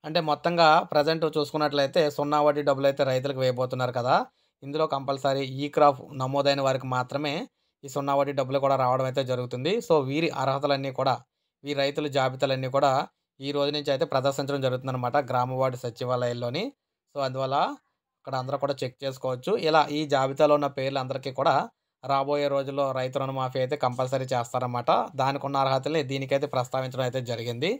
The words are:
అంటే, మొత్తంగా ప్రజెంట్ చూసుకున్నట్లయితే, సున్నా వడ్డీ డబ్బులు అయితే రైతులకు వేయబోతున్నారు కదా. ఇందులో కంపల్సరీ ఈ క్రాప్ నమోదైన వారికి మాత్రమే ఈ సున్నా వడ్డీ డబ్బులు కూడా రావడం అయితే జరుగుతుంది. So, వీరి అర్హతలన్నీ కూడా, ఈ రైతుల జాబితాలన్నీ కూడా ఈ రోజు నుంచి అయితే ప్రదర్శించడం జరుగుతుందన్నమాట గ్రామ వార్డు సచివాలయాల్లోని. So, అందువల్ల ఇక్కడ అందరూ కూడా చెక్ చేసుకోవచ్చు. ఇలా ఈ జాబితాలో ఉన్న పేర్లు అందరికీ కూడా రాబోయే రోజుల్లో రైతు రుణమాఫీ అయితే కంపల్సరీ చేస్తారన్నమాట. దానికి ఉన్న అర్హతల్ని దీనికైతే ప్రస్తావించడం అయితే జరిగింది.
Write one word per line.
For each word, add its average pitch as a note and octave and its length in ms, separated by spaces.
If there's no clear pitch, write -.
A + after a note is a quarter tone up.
అంటే, D#3 180
మొత్తంగా E3 480
ప్రజెంట్ D#3 440
చూసుకున్నట్లయితే, C#3+ 800
సున్నా D3 300
వడ్డీ D3 220
డబ్బులు C#3 260
అయితే C#3 160
రైతులకు C3 360
వేయబోతున్నారు B2+ 540
కదా. B2+ 220
ఇందులో D3+ 240
కంపల్సరీ C3+ 580
ఈ C#3+ 140
క్రాప్ D3 320
నమోదైన C#3 460
వారికి C3 280
మాత్రమే C#3 460
ఈ C#3 60
సున్నా C#3 260
వడ్డీ C#3 180
డబ్బులు C3+ 260
కూడా C3+ 160
రావడం C3 300
అయితే C3 180
జరుగుతుంది. B2 560
So, F3 220
వీరి C#3+ 320
అర్హతలన్నీ C#3 580
కూడా, C3+ 220
ఈ C#3+ 100
రైతుల C#3+ 340
జాబితాలన్నీ C3 600
కూడా C#3 200
ఈ C3+ 120
రోజు C#3+ 200
నుంచి D3 200
అయితే C#3 140
ప్రదర్శించడం C#3 560
జరుగుతుందన్నమాట B2+ 640
గ్రామ B2+ 300
వార్డు C3 240
సచివాలయాల్లోని. B2 840
So, C#3+ 40
అందువల్ల C3+ 380
ఇక్కడ C3 200
అందరూ C3 220
కూడా C#3 180
చెక్ C3 220
చేసుకోవచ్చు. C3 540
ఇలా D#3 280
ఈ D3 180
జాబితాలో C#3 480
ఉన్న C#3+ 160
పేర్లు C3+ 280
అందరికీ C3 340
కూడా C#3 220
రాబోయే C#3 440
రోజుల్లో C#3 440
రైతు B2+ 280
రుణమాఫీ C3 400
అయితే C3 180
కంపల్సరీ B2+ 500
చేస్తారన్నమాట. B2 640
దానికి C3+ 300
ఉన్న C#3 120
అర్హతల్ని C3+ 460
దీనికైతే C3+ 460
ప్రస్తావించడం B2+ 560
అయితే B2+ 180
జరిగింది. A#2+ 560